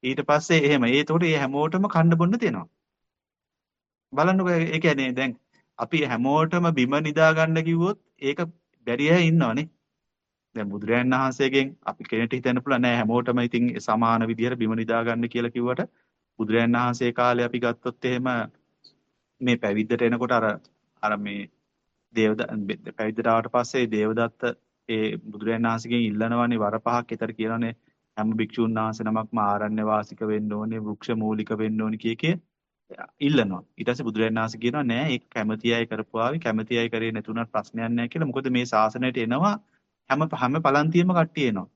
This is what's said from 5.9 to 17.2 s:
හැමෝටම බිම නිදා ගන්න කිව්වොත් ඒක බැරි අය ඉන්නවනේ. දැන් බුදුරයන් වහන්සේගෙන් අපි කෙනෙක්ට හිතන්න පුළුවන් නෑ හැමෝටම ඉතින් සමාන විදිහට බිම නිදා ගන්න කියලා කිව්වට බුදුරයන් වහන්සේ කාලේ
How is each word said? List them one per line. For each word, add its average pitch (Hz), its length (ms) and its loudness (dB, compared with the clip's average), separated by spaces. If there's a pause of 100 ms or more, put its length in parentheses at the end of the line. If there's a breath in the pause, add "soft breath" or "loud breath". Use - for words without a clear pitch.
හැමෝටම 151 680 2
බිම 131 280 2
නිදා 156 340 4
ගන්න 160 300 2
කිව්වොත් 165 360 0 (180)
ඒක 139 220 -2 (480)
බැරි 123 220 0
අය 175 140 6
ඉන්නවනේ. 156 460 2 (880)
දැන් 104 140 -6
බුදුරයන් 117 460 0
වහන්සේගෙන් 135 560 0 (120)
අපි - 200 -8
කෙනෙක්ට 117 320 -2
හිතන්න 123 260 0
පුළුවන් 127 220 0
නෑ 120 140 2
හැමෝටම 120 420 0
ඉතින් 120 380 0
සමාන 113 500 2
විදිහට 117 320 -2
බිම 110 160 0
නිදා 113 280 -2
ගන්න 117 280 -2
කියලා 120 240 -2
කිව්වට 123 320 -2 (520)
බුදුරයන් 117 380 2
වහන්සේ 123 360 0
කාලේ 120 340 2